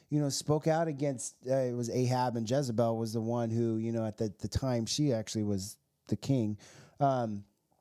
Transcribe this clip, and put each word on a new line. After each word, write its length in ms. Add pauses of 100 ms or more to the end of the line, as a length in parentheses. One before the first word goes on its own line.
you 100
know, 100
spoke 380
out 200
against, 480 (140)
uh, 60
it 180
was 160
Ahab 460
and 140
Jezebel 480
was 160
the 80
one 300
who, 260
you 160
know, 120
at 120
the, 220
the 100
time 380
she 260
actually 300
was 340 (300)
the 100
king. 400 (420)
Um, 440 (380)